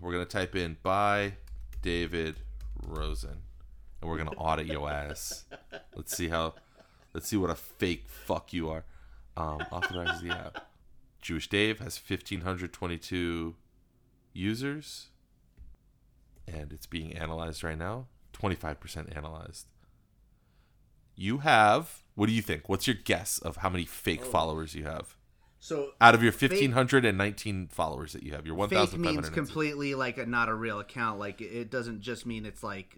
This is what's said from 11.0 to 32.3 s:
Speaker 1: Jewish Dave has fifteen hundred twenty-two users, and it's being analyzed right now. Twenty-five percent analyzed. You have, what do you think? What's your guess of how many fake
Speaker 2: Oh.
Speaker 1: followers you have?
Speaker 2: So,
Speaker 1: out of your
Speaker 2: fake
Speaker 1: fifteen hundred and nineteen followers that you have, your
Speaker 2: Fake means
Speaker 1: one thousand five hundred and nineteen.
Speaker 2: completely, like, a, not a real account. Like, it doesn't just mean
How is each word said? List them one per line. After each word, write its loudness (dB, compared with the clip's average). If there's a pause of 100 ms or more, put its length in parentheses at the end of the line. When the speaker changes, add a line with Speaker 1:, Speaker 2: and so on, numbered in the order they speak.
Speaker 1:
Jewish -4
Dave 4
has -10
fifteen -6
hundred -4
twenty-two -4 (760)
users, -4 (1400)
and -10
it's -16
being -8
analyzed -6
right -4
now. -6 (260)
Twenty-five -4
percent -10
analyzed. -12 (1500)
You 0
have, 8 (120)
what 4
do 4
you 2
think? -4
What's 0
your 4
guess 0
of -6
how 0
many 0
fake -4
Speaker 2:
Oh. -8
Speaker 1:
followers 0
you -8
have? -10 (460)
Speaker 2:
So, -4 (100)
Speaker 1:
out 12
of 8
your 10
Speaker 2:
fake 2
Speaker 1:
fifteen 4
hundred 6
and 4
nineteen -2
followers -4
that -12
you -10
have, -8
your -4
Speaker 2:
Fake 2
means -
Speaker 1:
one 6
thousand -4
five 2
hundred 0
and -4
nineteen. 2
Speaker 2:
completely, -2
like, -2
a, -4
not 2
a 0
real -2
account. -2
Like, -6
it -6
doesn't -4
just -6
mean -6